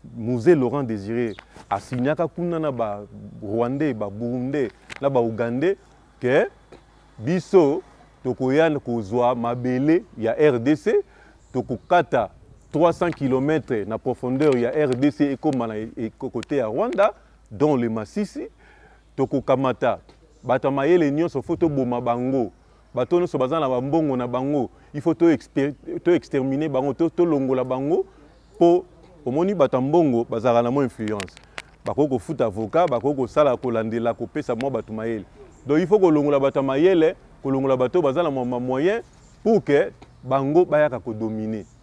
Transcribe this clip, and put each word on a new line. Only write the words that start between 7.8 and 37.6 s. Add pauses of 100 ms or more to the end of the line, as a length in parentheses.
tokoya (100)
kozwa
mabele (140)
ya
R
D
C, (580)
tokokata (400)
trois
cents
kilomètres
na
profondeur
ya
R
D
C
ekoma
na
e-,
e-,
côté
ya
Rwanda, (380)
dont
le
Masisi, (680)
tokokamata (440)
bato
ya
mayele
nyonso,
fo
toboma
bango. (420)
Bato
nyonso
baza
na
bambongo
na
bango, (240)
il
faut
to
exper-, (260)
to
exterminer
bango,
to,
to
longola
bango, (520)
po (400)
omoni
bato
ya
mbongo
bazalaka
na
mwa
influence. (500)
Bakoki
kofuta
avocat,
bakoki
kosala
kolandela,
kopesa
mwa
bato
mayele. (420)
Donc
il
faut
kolongola
bato
ya
mayele, (280)
kolongola